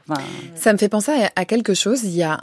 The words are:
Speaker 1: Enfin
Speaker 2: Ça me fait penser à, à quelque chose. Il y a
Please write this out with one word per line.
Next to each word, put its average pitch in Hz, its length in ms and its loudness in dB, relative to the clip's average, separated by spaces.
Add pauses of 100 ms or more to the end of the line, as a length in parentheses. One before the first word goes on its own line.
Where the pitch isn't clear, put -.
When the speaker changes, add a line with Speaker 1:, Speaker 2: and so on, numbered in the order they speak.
Speaker 1:
Enfin 147 100 -4 (360)
Speaker 2:
Ça 220 180 4
me 202 40 2
fait 208 100 4
penser 208 240 0
à, 240 240 2
à 180 80 0
quelque 220 300 0
chose. 220 320 0
Il 185 60 -2
y 170 120 0
a 156 180 0